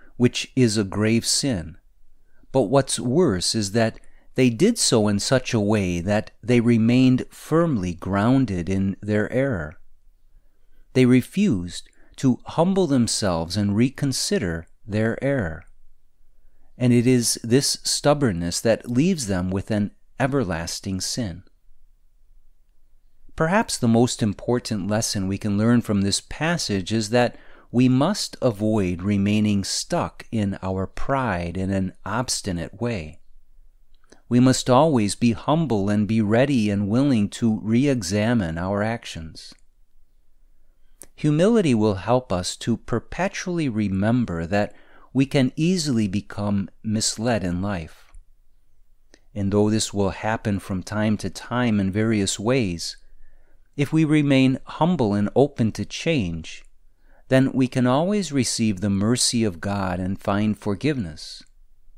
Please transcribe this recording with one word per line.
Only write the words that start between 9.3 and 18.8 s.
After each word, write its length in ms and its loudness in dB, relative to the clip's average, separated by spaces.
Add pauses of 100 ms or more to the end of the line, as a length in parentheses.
error. 460 -4 (1120)
They 140 4
refused 800 0 (280)
to 300 0
humble 420 0
themselves 680 0
and 200 0
reconsider 880 -2 (220)
their 360 -2
error. 400 -4 (1120)
And 160 2
it 140 4
is 380 2
this 400 2
stubbornness 800 0
that 280 0